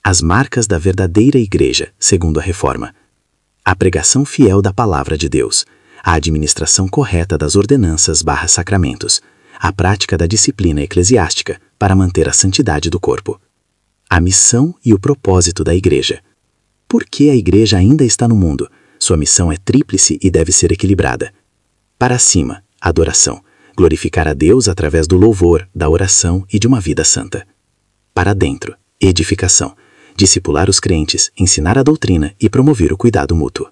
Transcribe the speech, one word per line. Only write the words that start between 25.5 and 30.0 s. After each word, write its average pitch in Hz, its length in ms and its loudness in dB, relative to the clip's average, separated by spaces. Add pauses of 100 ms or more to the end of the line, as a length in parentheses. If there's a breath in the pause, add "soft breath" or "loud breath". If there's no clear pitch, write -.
da - 160 -2
oração 92 600 0
e 107 80 -2
de 98 80 0
uma 123 140 2
vida 80 240 -4
santa. - 420 -6 (680)
Para 92 200 0
dentro, 85 400 -4 (240)
edificação, 90 800 0 (400 soft breath)